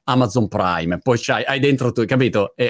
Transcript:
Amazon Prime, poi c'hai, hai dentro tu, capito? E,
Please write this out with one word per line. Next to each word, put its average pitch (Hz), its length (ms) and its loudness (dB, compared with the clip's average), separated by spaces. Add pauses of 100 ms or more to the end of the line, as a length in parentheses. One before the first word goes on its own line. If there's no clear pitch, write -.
Amazon 123 420 2
Prime, 87 520 -2
poi 120 200 0
c'hai, 123 240 -2
hai 135 160 -2
dentro 131 320 0
tu, 117 140 0
capito? 107 500 0
E, 120 140 -2